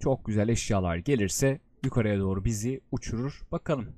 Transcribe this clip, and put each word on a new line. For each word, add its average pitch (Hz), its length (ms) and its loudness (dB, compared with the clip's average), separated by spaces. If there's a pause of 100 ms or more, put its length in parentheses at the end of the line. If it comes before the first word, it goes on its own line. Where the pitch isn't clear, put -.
çok - 260 0
güzel 107 220 2
eşyalar 92 480 2
gelirse 135 640 2 (240)
yukarıya 107 340 2
doğru 95 260 0
bizi 117 360 -2 (100)
uçurur. 120 500 -6 (120)
Bakalım. 151 340 -2 (120)